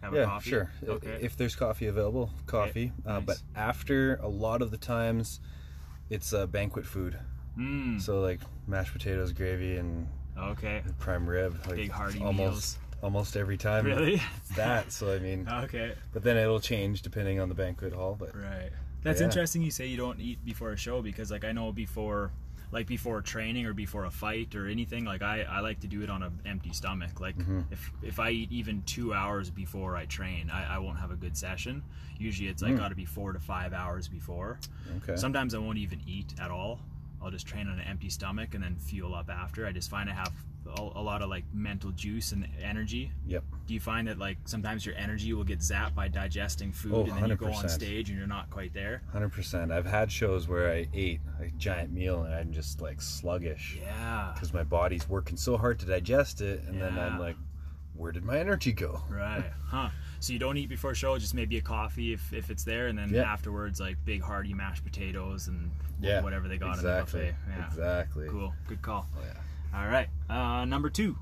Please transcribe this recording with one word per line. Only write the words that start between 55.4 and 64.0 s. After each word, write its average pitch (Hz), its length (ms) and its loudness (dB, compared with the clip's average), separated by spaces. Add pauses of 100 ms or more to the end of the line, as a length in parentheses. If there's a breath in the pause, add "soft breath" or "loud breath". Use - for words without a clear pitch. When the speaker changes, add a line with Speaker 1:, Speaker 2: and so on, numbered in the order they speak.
Speaker 2:
hard 113 240 4
to 90 60 -2
digest 95 560 4
it, 98 240 0
and 95 140 -2
then 92 180 0
I'm 90 160 0
Speaker 1:
Yeah. 87 40 -2
Speaker 2:
like, 85 180 -2 (580 loud breath)
"Where 82 180 -4
did 85 120 -4
my 127 140 4
energy 180 340 4
go?" 73 360 0
Speaker 1:
Right. 101 360 0 (140)
Speaker 2:
<laughs> - 80 -4
Speaker 1:
Huh. 131 240 0 (300 loud breath)
So 127 120 0
you 120 60 0
don't 131 180 2
eat 139 140 0
before 131 240 0
show, 135 240 4
just 104 160 0
maybe 113 240 2
a - 40 2
coffee 113 520 0
if, - 180 -4
if - 180 -2
it's - 140 -2
there, 117 220 2
and 110 120 0
then 101 120 0
Speaker 2:
Yeah. 113 200 8
Speaker 1:
afterwards, 104 500 0
like, 95 260 -2